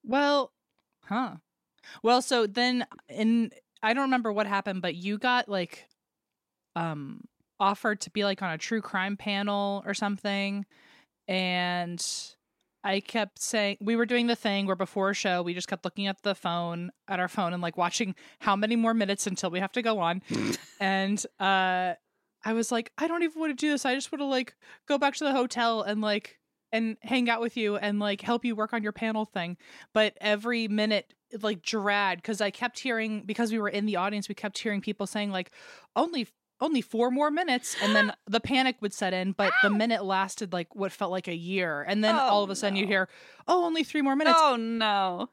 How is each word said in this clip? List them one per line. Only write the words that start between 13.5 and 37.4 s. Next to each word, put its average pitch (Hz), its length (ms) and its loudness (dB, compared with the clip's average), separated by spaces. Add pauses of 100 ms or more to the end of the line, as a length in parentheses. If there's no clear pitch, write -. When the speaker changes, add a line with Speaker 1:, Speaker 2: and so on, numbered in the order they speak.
Speaker 1:
we 220 140 2
were 233 120 4
doing 240 200 2
the 233 80 2
thing 202 320 0
where 190 80 2
before 190 360 0
a 196 40 -2
show, 180 280 0
we 175 120 -2
just 180 120 -8
kept - 180 -6
looking 196 220 -4
at 196 160 -6
the 196 120 0
phone, 175 560 -4 (160)
at 185 120 -2
our 180 100 0
phone 175 240 -2
and, 175 100 -4
like, 165 140 -4
watching 180 380 0 (260)
how 202 140 4
many 214 200 0
more 226 180 4
minutes 202 340 0
until 185 240 -2
we 180 80 -2
have 196 140 -4
to 247 100 -2
go 220 160 2
on. 175 300 0
Speaker 2:
<laughs> - 500 -4
Speaker 1:
And, 196 440 0 (160)
uh, 185 560 2 (500)
I 220 80 0
was 226 180 0
like, 233 260 -2
"I 320 100 -2
don't 339 160 0
even 320 180 -4
wanna 302 140 -2
do 302 160 0
this. 285 140 0
I 254 100 2
just 269 160 -6
wanna, 285 160 -4
like, 254 280 -2 (320)
go 285 120 2
back 277 160 2
to - 100 -6
the 277 80 2
hotel 240 500 2
and, 208 180 -2
like, 208 380 -2 (320)
and 226 300 0
hang 240 280 0
out 233 120 2
with 233 160 -4
you 208 200 0
and, 208 220 0
like, 202 220 -2
help 240 240 -2
you 226 100 0
work 214 180 -2
on 226 100 -2
your 208 100 -2
panel 220 320 -2
thing." 175 320 -6 (360)
But 214 280 2
every 220 460 0
minute, 208 460 0 (180)
it, 214 120 -8
like, 208 200 -2
dragged 202 600 0
'cause 208 180 -4
I 202 100 0
kept - 280 -6
hearing, 220 460 -2
because 214 260 0
we 226 80 0
were 202 100 0
in 208 180 -2
the 202 100 0
audience, 202 320 -2
we 202 60 -6
kept - 240 -8
hearing 208 220 -2
people 202 260 -4
saying, 208 240 -4
like, 185 200 -6 (440)
"Only, 320 320 0 (340)
only 285 200 2
four 233 300 0
more 294 200 2
minutes." 302 500 -2